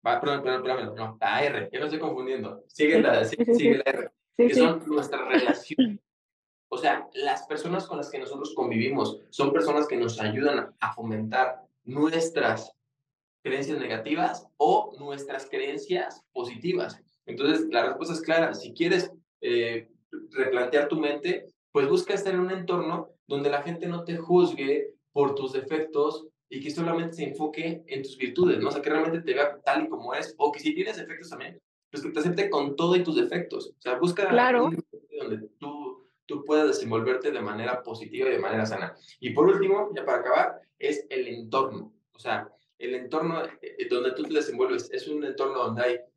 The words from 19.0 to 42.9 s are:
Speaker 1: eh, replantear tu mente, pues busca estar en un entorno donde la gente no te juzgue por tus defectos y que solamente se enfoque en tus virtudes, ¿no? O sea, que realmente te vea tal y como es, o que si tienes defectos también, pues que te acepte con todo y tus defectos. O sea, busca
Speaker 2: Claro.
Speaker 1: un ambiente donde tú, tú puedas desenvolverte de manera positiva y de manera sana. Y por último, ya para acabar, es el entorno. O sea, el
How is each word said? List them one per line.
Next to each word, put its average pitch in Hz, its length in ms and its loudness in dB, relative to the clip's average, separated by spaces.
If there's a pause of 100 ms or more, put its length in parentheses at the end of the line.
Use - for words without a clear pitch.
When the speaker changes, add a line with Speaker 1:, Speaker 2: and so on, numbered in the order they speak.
Speaker 1:
eh, 117 480 0 (420)
replantear 131 560 2
tu 160 100 0
mente, 156 500 -2 (260)
pues 139 160 4
busca 180 240 2
estar 190 200 -2
en 180 60 2
un 185 120 0
entorno 175 580 -2 (180)
donde 143 220 0
la 147 140 0
gente 170 240 -6
no 170 160 -4
te 170 140 -4
juzgue 151 800 2 (160)
por 143 240 2
tus 131 180 -4
defectos 151 720 -2 (220)
y 135 120 -10
que 151 80 -8
solamente 165 480 -2
se 151 80 -6
enfoque 160 640 -6
en 135 140 -6
tus - 160 -12
virtudes, 175 420 4
¿no? 143 100 0
O - 20 0
sea, 147 100 -4
que 151 80 -2
realmente 160 320 0
te - 120 -2
vea 143 280 2
tal 151 240 2
y - 40 -8
como - 240 -8
es, - 240 -8
o 160 140 4
que - 80 -8
si 151 140 -2
tienes 190 240 -2
defectos - 320 -14
también, - 300 -14 (300)
pues - 140 -10
que - 80 -6
te 160 80 -2
acepte 170 300 2
con 143 260 0
todo 175 200 4
y 175 80 4
tus 160 120 0
defectos. - 600 -2
O - 40 -20
sea, 127 140 -2
busca 175 320 2
Speaker 2:
Claro. 240 400 6
Speaker 1:
un 165 80 -2
ambiente - 420 -12
donde 110 320 -8 (100)
tú, 143 460 -12 (200)
tú 147 180 -8
puedas 151 240 4
desenvolverte 117 640 0
de 117 100 -4
manera 117 400 -4
positiva 113 480 -6
y 120 40 2
de 110 60 0
manera 110 260 -2
sana. 95 280 -6 (280)
Y 123 80 -4
por 147 180 6
último, 196 480 4
ya 123 100 -6
para - 140 0
acabar, - 420 2 (160)
es 147 320 -2
el 127 200 -4
entorno. 117 640 -4 (200)
O - 60 -20
sea, 107 300 -4 (280)
el 127 180 -6